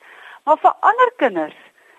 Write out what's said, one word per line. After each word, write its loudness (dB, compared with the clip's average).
Maar 0
vir 2
ander 0
kinders -4